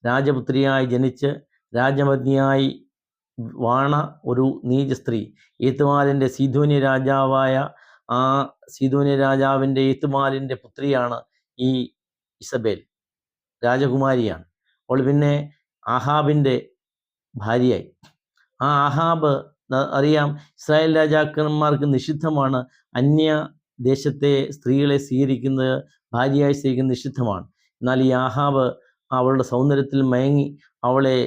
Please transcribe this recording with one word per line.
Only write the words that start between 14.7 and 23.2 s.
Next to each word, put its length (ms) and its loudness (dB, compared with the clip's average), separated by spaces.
അവൾ 200 0
പിന്നെ 260 2
ആഹാബിൻ്റെ 680 0
ഭാര്യയായി. 520 0
ആ 100 -2
ആഹാബ് 460 0
ന-, 240 0
അറിയാം, 320 2
ഇസ്രായേൽ 320 2
രാജാക്കന്മാർക്ക് 920 0
നിഷിദ്ധമാണ് 640 -2
അന്യ 320 2